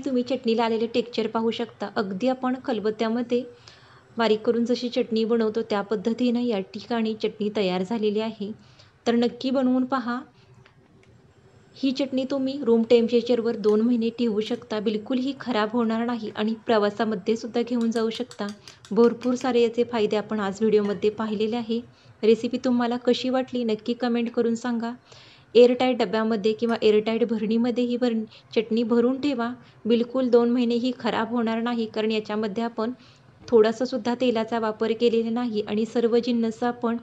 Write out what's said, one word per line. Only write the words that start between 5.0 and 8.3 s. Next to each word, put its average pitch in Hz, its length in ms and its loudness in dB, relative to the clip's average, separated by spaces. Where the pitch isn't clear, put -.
बनवतो 220 380 0
त्या 208 180 -2
पद्धतीनं 226 600 0
या 240 180 0
ठिकाणी 220 420 -4
चटणी 214 420 -4
तयार 185 260 0
झालेली 214 380 0
आहे. 214 300 -6